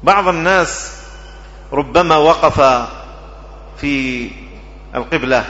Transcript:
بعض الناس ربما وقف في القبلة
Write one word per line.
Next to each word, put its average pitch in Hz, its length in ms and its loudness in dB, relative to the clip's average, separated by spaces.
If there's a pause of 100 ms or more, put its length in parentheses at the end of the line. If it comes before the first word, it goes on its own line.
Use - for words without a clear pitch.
بعض 190 260 4
الناس 175 640 0 (800)
ربما 151 440 2
وقف 147 720 4 (880)
في 131 540 -4 (640)
القبلة 127 560 0